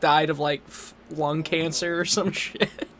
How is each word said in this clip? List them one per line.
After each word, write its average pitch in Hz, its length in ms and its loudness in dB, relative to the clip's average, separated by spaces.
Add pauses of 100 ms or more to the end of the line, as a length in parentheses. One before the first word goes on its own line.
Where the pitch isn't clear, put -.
died 156 300 4
of, 143 100 -2
like, 147 260 0
f-, - 260 -16 (240)
lung 151 280 0
cancer 165 560 -2
or 170 40 0
some 190 280 0
<laughs> - 100 -4
shit - 260 0 (320)